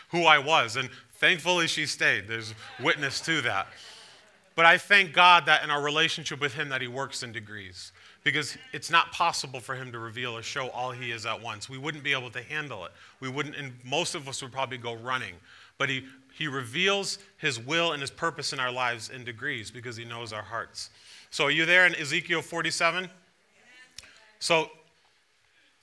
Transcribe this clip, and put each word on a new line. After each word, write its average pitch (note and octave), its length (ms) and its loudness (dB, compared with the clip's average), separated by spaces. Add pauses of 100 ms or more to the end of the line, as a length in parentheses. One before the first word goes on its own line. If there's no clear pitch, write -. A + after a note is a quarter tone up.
who E3+ 160 0
I D#3 140 10
was, C3 380 2
and B2+ 140 -4 (240)
thankfully E3+ 520 2
she D#3 200 -2
stayed. A#2+ 420 2
There's A2+ 240 -6 (280)
witness D3 420 0
to D#3+ 200 0
that. G#2 260 0 (880)
But E3 100 6
I E3+ 100 8
thank F#3+ 380 4
God F3 320 8
that D#3 180 6
in D3+ 60 -4
our D3 100 2
relationship D3 600 0
with C3+ 140 -2
him D3 140 -4
that C3 140 -4
he B2 60 -6
works B2+ 340 -6
in A#2+ 100 -10
degrees. G#2 600 -14 (300)
Because C#3+ 340 0 (160)
it's D3+ 160 -10
not - 240 4
possible D3 480 -2
for C3 140 -8
him B2+ 180 -10
to A#2+ 60 -10
reveal A2+ 400 -6
or A2+ 40 -10
show C3 260 -6
all B2 240 -4
he B2 200 -6
is A2+ 140 -6
at G#2+ 160 -2
once. G#2+ 260 -10
We C3 80 -12
wouldn't D3 260 -8
be C#3+ 100 0
able B2 180 -2
to A#2+ 120 -8
handle B2+ 440 -8
it. - 60 -14 (280)
We C3 80 -8
wouldn't, C#3 260 -4
and C3 300 -10
most D3+ 300 -2
of C#3+ 140 -10
us B2 120 -8
would B2+ 100 -12
probably C3 280 -4
go A#2 160 -6
running. A2+ 400 -4 (420)
But C3+ 140 0
he, C3 160 -4 (260)
he D#3 160 -4
reveals D#3+ 680 0 (180)
his C#3 220 -2
will D#3+ 340 0
and C#3+ 80 -4
his C3+ 100 -6
purpose D3+ 440 -4
in C#3 60 -4
our B2+ 100 0
lives A#2+ 400 -2
in B2+ 140 -12
degrees A#2+ 460 -8
because A#2+ 260 -12
he A#2 100 -12
knows A#2 260 -10
our G#2+ 80 -6
hearts. G#2 480 -8 (420)
So D#3+ 140 0
are C#3+ 60 4
you D#3+ 160 4
there F3+ 180 8
in F3 120 6
Ezekiel D#3+ 440 -2
forty-seven? E3+ 680 -2 (1300)
So D#3+ 320 2 (1120)